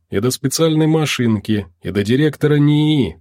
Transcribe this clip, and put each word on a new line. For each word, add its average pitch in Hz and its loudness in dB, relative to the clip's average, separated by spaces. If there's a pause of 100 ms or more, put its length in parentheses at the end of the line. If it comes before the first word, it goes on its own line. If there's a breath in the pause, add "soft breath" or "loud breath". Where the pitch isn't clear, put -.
и 98 -2
до 123 0
специальной 156 0
машинки, 113 -2 (160)
и 95 -8
до 101 -2
директора 147 0
нии, 147 2